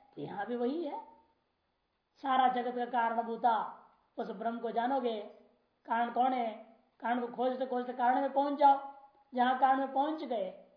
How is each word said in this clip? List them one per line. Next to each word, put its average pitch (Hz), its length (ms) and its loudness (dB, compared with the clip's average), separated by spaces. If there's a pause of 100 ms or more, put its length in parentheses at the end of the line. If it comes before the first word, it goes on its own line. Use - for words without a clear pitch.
(160)
तो 151 60 -12
यहां 185 240 -8
भी 240 100 -6
वही 269 300 -2
है। 339 220 -8 (1080)
सारा 254 320 2
जगत 247 280 0
का 240 100 -2
कारणभूता 226 1000 0 (320)
उस 214 120 -6
ब्रह्म 226 300 -6
को 233 120 -6
जानोगे, 233 500 0 (640)
कारण 233 260 0
कौन 247 220 4
है, 233 200 -2 (460)
कारण 240 260 -2
को - 20 -6
खोजते 254 380 -2
खोजते 247 280 -4
कारण 254 280 2
में 269 120 -2
पहुंच 277 260 0
जाओ, 277 340 6 (400)
जहां 247 260 2
कारण 269 200 6
में 269 140 -2
पहुंच 302 300 -2
गए 214 420 -6 (120)